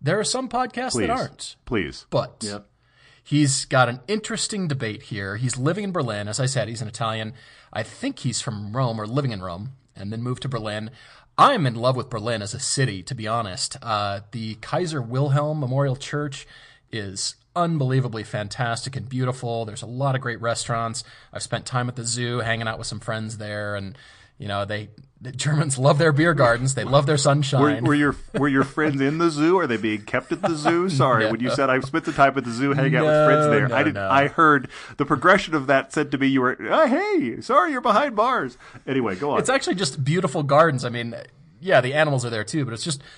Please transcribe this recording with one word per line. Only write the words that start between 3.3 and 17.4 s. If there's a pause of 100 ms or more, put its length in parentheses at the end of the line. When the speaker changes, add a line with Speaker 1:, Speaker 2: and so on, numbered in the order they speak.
Speaker 1:
got
an
interesting
debate
here.
He's
living
in
Berlin.
As
I
said,
he's
an
Italian. (380)
I
think
he's
from
Rome
or
living
in
Rome (220)
and
then
moved
to
Berlin. (480)
I'm
in
love
with
Berlin
as
a
city,
to
be
honest.
Uh, (120)
the
Kaiser
Wilhelm
Memorial
Church (440)
is (180)